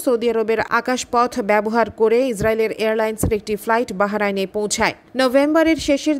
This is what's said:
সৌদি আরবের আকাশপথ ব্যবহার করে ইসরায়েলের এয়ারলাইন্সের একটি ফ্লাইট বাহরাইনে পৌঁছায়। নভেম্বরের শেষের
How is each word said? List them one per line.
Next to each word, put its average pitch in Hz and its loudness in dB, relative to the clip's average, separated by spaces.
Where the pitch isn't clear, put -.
সৌদি 240 0
আরবের 226 0
আকাশপথ 247 -2
ব্যবহার 220 2
করে 220 4
ইসরায়েলের 220 0
এয়ারলাইন্সের 220 0
একটি 208 -4
ফ্লাইট 226 0
বাহরাইনে 202 0
পৌঁছায়। 208 -2
নভেম্বরের 294 4
শেষের 285 0